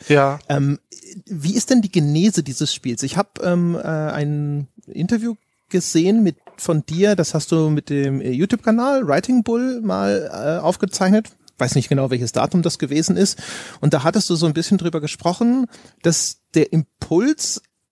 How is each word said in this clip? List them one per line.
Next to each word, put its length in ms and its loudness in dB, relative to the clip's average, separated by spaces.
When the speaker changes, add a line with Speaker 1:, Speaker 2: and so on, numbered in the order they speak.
Speaker 1:
Ja. 300 4
Speaker 2:
Ähm, 300 0
wie 280 -4
ist 140 -2
denn 140 4
die 100 -2
Genese 500 2
dieses 300 -4
Spiels? 300 -6
Ich 160 -4
hab, 240 -4
ähm, 320 0
äh, 80 -6
ein 880 -4
Interview 480 -2
gesehen 540 2
mit, 140 2
von 300 -2
dir, 300 2
das 180 0
hast 160 -2
du 180 2
mit 220 -2
dem, 300 0
äh, 100 -4
YouTube-Kanal 800 0
Writing 340 2
Bull 380 -2
mal, 520 -2
äh, 300 -4
aufgezeichnet. 680 2
Weiß 160 -2
nicht 140 0
genau, 220 0
welches 220 -2
Datum 300 0
das 160 -2
gewesen 380 -2
ist. 240 0
Und 140 2
da 80 2
hattest 260 0
du 60 2
so 120 0
ein 80 0
bisschen 220 0
drüber 240 -2
gesprochen, 640 0
dass 360 -2
der 180 2
Impuls 920 -2